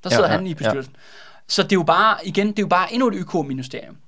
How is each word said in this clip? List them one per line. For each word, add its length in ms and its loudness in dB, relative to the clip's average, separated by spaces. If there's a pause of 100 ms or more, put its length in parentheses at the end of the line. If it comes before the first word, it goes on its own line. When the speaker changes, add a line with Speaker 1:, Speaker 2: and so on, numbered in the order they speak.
Speaker 1:
Der 60 -8
Speaker 2:
Ja, 60 2
Speaker 1:
sidder 140 4
Speaker 2:
ja, 60 2
Speaker 1:
han 120 -4
i 20 -6
Speaker 2:
ja. 60 -6
Speaker 1:
bestyrelsen. 400 -4 (540)
Så 140 0
det 80 -4
er 40 6
jo 80 4
bare, 320 4 (120)
igen, 200 0
det 120 -4
er 40 0
jo 40 -2
bare 260 2
endnu 140 2
et 80 0
ø 80 -6
k-ministerium. 760 -6 (100)